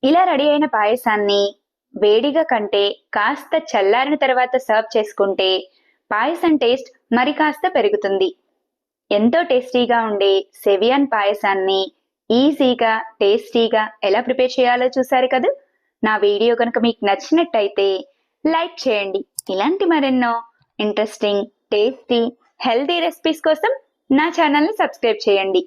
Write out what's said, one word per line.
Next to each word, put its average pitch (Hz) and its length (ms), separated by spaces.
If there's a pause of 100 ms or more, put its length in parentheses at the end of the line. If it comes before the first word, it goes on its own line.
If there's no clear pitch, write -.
ఇలా 320 200
రెడీ 302 260
అయిన 294 160
పాయసాన్ని 208 880 (420)
వేడిగా 233 460
కంటే 208 400 (300)
కాస్త 240 420
చల్లారిన 262 600
తర్వాత 254 420
సర్వ్ 220 400
చేసుకుంటే 196 520 (640)
పాయసం 311 440
టేస్ట్ 254 340 (240)
మరి 254 200
కాస్త 302 420
పెరుగుతుంది. 254 540 (840)
ఎంతో 233 320
టేస్టీగా 247 580
ఉండే 202 520
సేమియా 220 440 (160)
పాయసాన్ని 196 680 (500)
ఈజీగా, 247 640 (280)
టేస్టీగా 220 680 (140)
ఎలా 208 180
ప్రిపేర్ 254 380
చేయాలో 247 260
చూశారు 254 420
కదూ? 262 220 (540)
నా 214 140
వీడియో 208 380
కనుక 240 240
మీకు 226 260
నచ్చినట్టయితే 220 840 (600)
లైక్ 330 400
చేయండి. 202 380 (240)
ఇలాంటి 294 360
మరెన్నో 262 480 (460)
ఇంట్రెస్టింగ్, 208 680 (260)
టేస్టీ, 233 500 (400)
హెల్దీ 277 380
రెసిపీస్ 320 420
కోసం 320 300 (400)
నా 294 180
ఛానల్ని 320 440
సబ్స్క్రైబ్ 247 560
చేయండి. 190 380